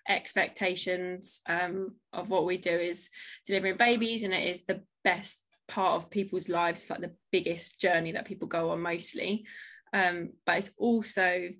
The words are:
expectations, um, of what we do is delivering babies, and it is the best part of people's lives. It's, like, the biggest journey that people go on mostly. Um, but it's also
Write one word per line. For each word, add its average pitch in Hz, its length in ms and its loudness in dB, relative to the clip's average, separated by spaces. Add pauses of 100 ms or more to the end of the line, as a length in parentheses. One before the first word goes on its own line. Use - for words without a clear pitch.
expectations, 180 1400 0
um, 180 480 -2 (180)
of 180 160 -6
what 180 160 4
we 180 120 0
do 180 140 -2
is 170 380 -2 (360)
delivering 190 320 0
babies, 226 460 4
and 190 100 0
it 165 140 0
is 180 180 -6
the 190 180 -2 (200)
best - 420 0 (220)
part 185 280 2
of 170 160 -4
people's 196 380 -2
lives. 170 320 2
It's, - 80 -4
like, - 120 -6
the 175 140 -10 (160)
biggest 170 500 0
journey 165 320 4
that - 120 -4
people 175 220 -6
go 165 240 0
on 170 100 -2
mostly. 170 640 -2 (480)
Um, 175 400 0 (120)
but 175 140 4
it's 202 180 -4
also 185 720 2 (100)